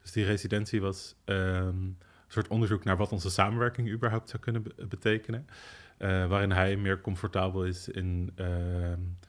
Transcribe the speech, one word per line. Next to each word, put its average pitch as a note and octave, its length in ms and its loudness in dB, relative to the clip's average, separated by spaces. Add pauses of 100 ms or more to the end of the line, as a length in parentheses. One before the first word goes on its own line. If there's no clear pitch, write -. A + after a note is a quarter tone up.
Dus - 100 -18
die G#2+ 140 2
residentie G#2 560 0
was, F#2+ 340 -4 (100)
ehm, F#2 420 0
een F#2 300 -4 (300)
soort - 200 0
onderzoek G#2+ 360 2
naar F#2+ 140 4
wat G#2 140 0
onze F#2+ 180 -2
samenwerking A#2 640 2
überhaupt A2+ 380 0
zou - 120 -8
kunnen A2+ 220 -2
be-, - 240 -10
betekenen. A2+ 600 -2 (500)
Eh, F#2 300 2
waarin G2 240 4
hij F#2+ 260 4
meer G2 240 0
comfortabel F#2 640 0
is F#2 220 -4
in, F2+ 480 -2
ehm, F2 640 -2 (300)